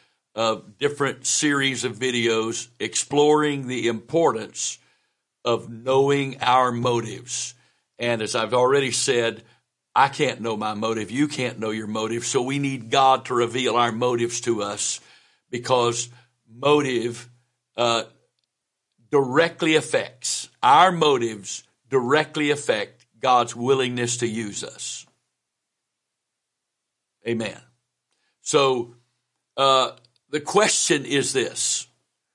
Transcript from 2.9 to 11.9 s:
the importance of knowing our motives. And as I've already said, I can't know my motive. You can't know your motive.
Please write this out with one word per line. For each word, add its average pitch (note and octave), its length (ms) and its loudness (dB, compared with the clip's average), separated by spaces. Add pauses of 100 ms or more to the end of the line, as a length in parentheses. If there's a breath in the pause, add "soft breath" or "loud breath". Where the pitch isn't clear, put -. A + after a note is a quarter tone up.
the B2 220 -4
importance A#2 920 -2 (680)
of A#2+ 240 -2
knowing C3+ 760 0
our B2 300 2
motives. A#2+ 840 -4 (420)
And A#2 240 -2
as G#2+ 140 -4
I've A2+ 180 -2
already B2+ 380 2
said, A#2 500 0 (520 soft breath)
I C3 140 6
can't C3+ 320 -2
know A2+ 160 -4
my G#2+ 180 -4
motive. A2 380 -4
You C#3+ 160 0
can't B2 320 -6
know A2 120 -4
your A2 140 -6
motive. A2 400 -4